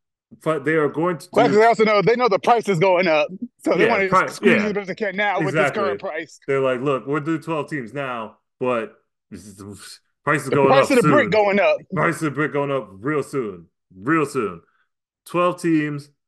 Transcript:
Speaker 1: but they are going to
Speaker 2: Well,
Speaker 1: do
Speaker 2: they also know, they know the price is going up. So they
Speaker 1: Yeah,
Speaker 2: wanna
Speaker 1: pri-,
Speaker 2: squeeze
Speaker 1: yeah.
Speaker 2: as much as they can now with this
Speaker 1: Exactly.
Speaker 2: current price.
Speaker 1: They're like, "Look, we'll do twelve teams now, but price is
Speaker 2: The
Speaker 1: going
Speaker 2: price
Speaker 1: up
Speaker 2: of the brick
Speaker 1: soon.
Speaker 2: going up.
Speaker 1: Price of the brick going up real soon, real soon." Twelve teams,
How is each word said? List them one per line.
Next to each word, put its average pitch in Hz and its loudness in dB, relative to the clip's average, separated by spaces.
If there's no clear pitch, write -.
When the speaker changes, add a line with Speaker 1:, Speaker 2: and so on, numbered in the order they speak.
Speaker 1:
but 156 -2
they 156 0
are 151 2
going 160 -2
to - -20
Speaker 2:
Well, 233 4
Speaker 1:
do 185 2
Speaker 2:
they 214 6
also 226 4
know, 208 4
they 214 4
know 247 2
the 190 2
price 220 2
is 190 0
going 185 4
up. 151 2
So - 0
they 170 4
Speaker 1:
Yeah, - 2
Speaker 2:
wanna 196 0
Speaker 1:
pri-, 185 2
Speaker 2:
squeeze - 2
Speaker 1:
yeah. 214 2
Speaker 2:
as 202 -4
much 202 -4
as 190 -16
they 180 -8
can 190 -6
now 202 -2
with 147 -2
this - -
Speaker 1:
Exactly. 151 0
Speaker 2:
current - -4
price. 165 -12
Speaker 1:
They're 139 0
like, 127 0
"Look, 131 -4
we'll 147 -2
do 156 -4
twelve 147 -8
teams 120 -10
now, 123 -10
but 120 -4
price 92 -20
is 98 -20
Speaker 2:
The 131 -6
Speaker 1:
going 139 4
Speaker 2:
price 262 6
Speaker 1:
up 269 2
Speaker 2:
of 233 6
the - 2
brick 285 4
Speaker 1:
soon. 202 -4
Speaker 2:
going 202 2
up. 156 4
Speaker 1:
Price 165 0
of - -14
the 156 -2
brick 135 -4
going 143 -2
up 131 -4
real 131 -4
soon, 98 -8
real 139 -2
soon." 98 -6
Twelve 175 -2
teams, 151 -2